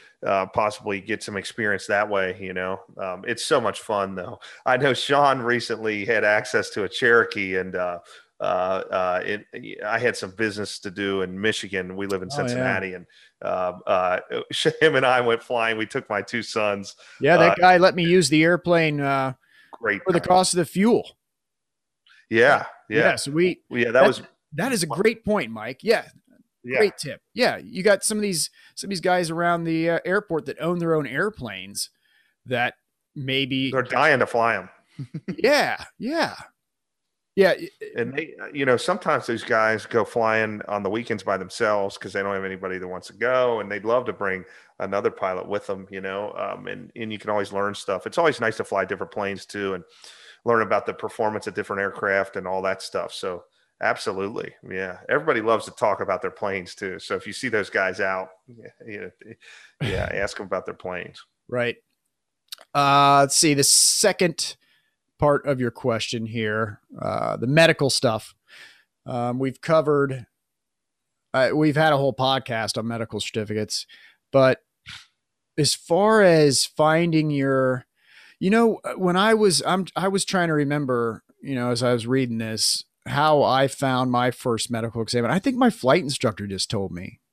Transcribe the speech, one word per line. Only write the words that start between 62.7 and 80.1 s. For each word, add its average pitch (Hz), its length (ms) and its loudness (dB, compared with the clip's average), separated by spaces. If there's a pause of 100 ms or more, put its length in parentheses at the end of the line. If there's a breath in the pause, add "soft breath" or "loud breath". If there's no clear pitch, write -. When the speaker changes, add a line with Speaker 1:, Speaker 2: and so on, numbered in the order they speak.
Speaker 2:
Uh, 143 460 6
let's 139 160 4
see, 156 180 6
the 139 80 2
second - 920 2 (640)
part 143 280 2
of 135 140 0
your 120 100 0
question 113 560 -2
here, 107 540 -4 (200)
uh, - 360 -2
the 113 100 -4
medical 151 420 4
stuff. - 460 -2 (680 loud breath)
Um, 123 340 -4
we've 135 220 -4
covered, 143 640 2 (1080)
uh, 131 220 4
we've 151 220 4
had 156 160 4
a 139 40 4
whole 139 160 2
podcast 127 640 -2
on 113 100 -4
medical 113 340 -6
certificates, 107 640 -6 (440 soft breath)
but 131 320 4 (920 loud breath)
as 147 180 2
far 208 480 4
as 156 420 6
finding 156 640 2
your, 135 540 0 (540 soft breath)
you 185 120 0
know, 226 340 4
uh, 123 80 -6
when 180 240 2
I 220 180 6
was, 196 300 4
I'm, 175 200 0 (100)
I 175 140 0
was 190 160 -2